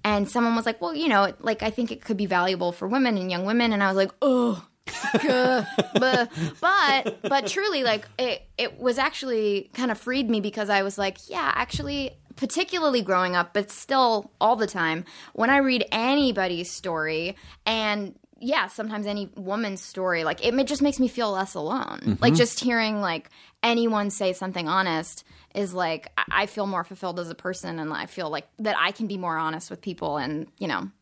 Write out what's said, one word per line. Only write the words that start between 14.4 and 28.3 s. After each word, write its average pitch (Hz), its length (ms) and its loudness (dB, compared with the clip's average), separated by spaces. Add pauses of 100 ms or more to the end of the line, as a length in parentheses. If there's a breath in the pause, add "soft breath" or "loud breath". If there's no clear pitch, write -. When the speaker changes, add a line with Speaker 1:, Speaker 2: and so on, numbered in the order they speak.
Speaker 1:
all 226 160 4
the 220 100 2
time, 165 380 -2 (300 loud breath)
when 226 160 2
I 277 80 6
read 262 340 4
anybody's 214 800 0
story 160 640 -4 (300 loud breath)
and, 208 480 -2 (260)
yeah, 240 280 0
sometimes 214 380 -6
any 202 300 -6
woman's 196 460 -4
story, 185 420 -2
like, 156 200 -2
it 233 100 2
ma-, 269 80 2
just 269 200 0
makes 285 180 2
me 254 80 4
feel 220 240 -2
less 190 220 -4
alone. 185 460 -4
Speaker 2:
Mm-hmm. 107 200 0
Speaker 1:
Like, 208 140 6
just 233 260 4
hearing, 220 400 2
like, 170 300 -4 (320 loud breath)
anyone 226 480 2
say 190 220 0
something 180 360 -4
honest 170 560 0 (300 soft breath)
is, 196 200 -4
like, 165 420 -4
I, - 260 2
I 208 40 0
feel 202 200 -4
more 180 180 -2
fulfilled 180 360 -8
as 165 100 -8
a 160 40 -10
person, 180 440 -8
and 156 140 -6
I - 140 -6
feel 165 240 -8